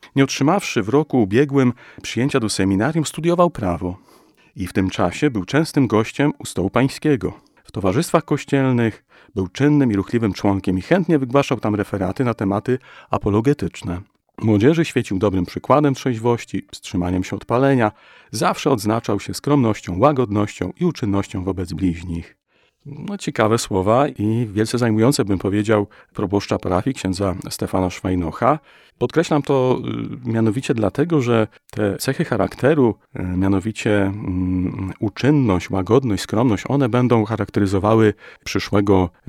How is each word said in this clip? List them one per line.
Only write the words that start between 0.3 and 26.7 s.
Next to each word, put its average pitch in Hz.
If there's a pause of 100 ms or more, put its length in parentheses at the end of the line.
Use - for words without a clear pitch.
w 95
roku 139
ubiegłym 131 (280)
przyjęcia 131
do 110
seminarium, 107
studiował 170
prawo. 90 (580)
I 90
w -
tym 95
czasie 95
był 104
częstym 143
gościem 113
u -
stołu 95
pańskiego. 127 (300)
W -
towarzystwach 110
kościelnych 131 (300)
był 98
czynnym 139
i 101
ruchliwym 101
członkiem 95
i 92
chętnie 170
wygłaszał 131
tam 107
referaty 98
na 120
tematy 107 (300)
apologetyczne. 107 (400)
Młodzieży 113
świecił 110
dobrym 95
przykładem 139
trzeźwości, 117
wstrzymaniem 90
się -
od -
palenia. 123 (400)
Zawsze 165
odznaczał 110
się -
skromnością, 113
łagodnością 104
i 175
uczynnością 101
wobec 90
bliźnich". 85 (480)
No, 147
ciekawe 113
słowa 110
i 110
wielce 107
zajmujące, 117
bym 98
powiedział, 104 (260)
proboszcza 101
parafii, 95